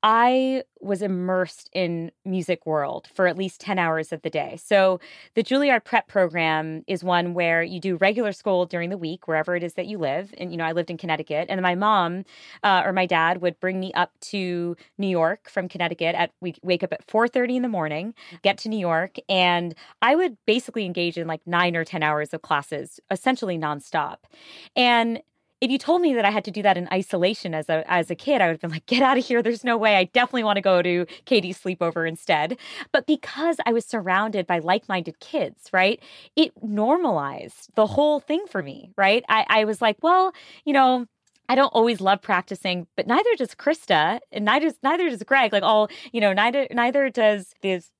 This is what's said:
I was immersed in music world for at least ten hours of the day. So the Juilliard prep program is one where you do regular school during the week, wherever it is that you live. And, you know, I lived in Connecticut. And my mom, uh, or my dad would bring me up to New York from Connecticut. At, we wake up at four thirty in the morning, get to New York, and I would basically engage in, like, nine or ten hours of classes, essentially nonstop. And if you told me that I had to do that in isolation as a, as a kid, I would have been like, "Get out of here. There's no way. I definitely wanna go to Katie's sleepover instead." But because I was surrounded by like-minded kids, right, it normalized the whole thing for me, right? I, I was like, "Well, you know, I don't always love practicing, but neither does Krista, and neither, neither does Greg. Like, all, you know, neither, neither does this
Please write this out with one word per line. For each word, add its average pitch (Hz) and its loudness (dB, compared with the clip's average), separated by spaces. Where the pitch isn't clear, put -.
I 254 2
was 190 -4
immersed 185 -4
in 170 -4
music 185 -4
world 151 -4
for 190 0
at 170 0
least 185 -6
ten 185 -4
hours 160 -2
of 156 -10
the 156 -4
day. 147 -6
So 190 4
the - 0
Juilliard 262 2
prep - 0
program 160 -2
is 185 -6
one 175 0
where 170 0
you 170 -10
do 180 -4
regular 208 0
school 185 -2
during 170 -6
the 202 -8
week, 170 -8
wherever 160 -2
it 170 -4
is 165 -8
that 180 -6
you 208 -10
live. 165 -4
And, 175 -8
you 170 -8
know, 165 -4
I 160 -2
lived 165 -2
in 170 -8
Connecticut. 156 -4
And 190 -4
my 180 2
mom, 190 0
uh, 190 4
or 196 0
my 185 0
dad 170 0
would 175 -2
bring 185 -4
me 185 -8
up 175 -2
to 175 -6
New 202 -2
York 175 0
from 185 -4
Connecticut. 170 -4
At, 170 -2
we 175 -8
wake 180 0
up - -6
at - -10
four 226 2
thirty 247 -2
in 247 -2
the 247 -2
morning, 175 -4
get 196 4
to - -10
New 214 -2
York, 175 -2
and 175 2
I 247 4
would 330 0
basically 226 -2
engage 175 -4
in, 165 -6
like, 160 -8
nine 175 0
or 165 -2
ten 160 -4
hours 151 -2
of 160 -10
classes, 143 -6
essentially 196 -2
nonstop. 147 -4
And 233 2
if 254 0
you 269 0
told 349 2
me 302 4
that 226 0
I 202 4
had 208 -2
to 196 -10
do 208 -6
that 190 4
in 175 -4
isolation 190 -2
as 156 -6
a, 160 0
as 175 0
a - -4
kid, 269 0
I 185 4
would 165 2
have 156 -6
been 170 -8
like, 160 -8
"Get 247 0
out 262 4
of 254 -2
here. 233 0
There's 233 -2
no 240 0
way. 214 4
I 185 4
definitely 247 0
wanna 202 0
go 185 4
to 175 0
Katie's 185 0
sleepover 170 -4
instead." 165 -2
But 277 0
because 311 -2
I 233 0
was 226 0
surrounded 196 -2
by 175 0
like-minded 180 -2
kids, - -6
right, 190 2
it 311 4
normalized 214 -2
the 214 4
whole 294 2
thing 349 -4
for 190 -6
me, 143 -14
right? 196 2
I, 220 2
I 214 4
was 214 -2
like, 214 2
"Well, 370 2
you 294 -2
know, 254 4
I 247 2
don't 269 4
always 226 4
love 196 2
practicing, 180 -4
but 170 -4
neither 415 2
does 240 -6
Krista, 196 2
and 208 -6
neither, 294 2
neither 339 0
does 220 -8
Greg. 262 2
Like, 196 2
all, 214 4
you 233 -2
know, 208 4
neither, 240 0
neither 247 0
does 214 0
this 185 -4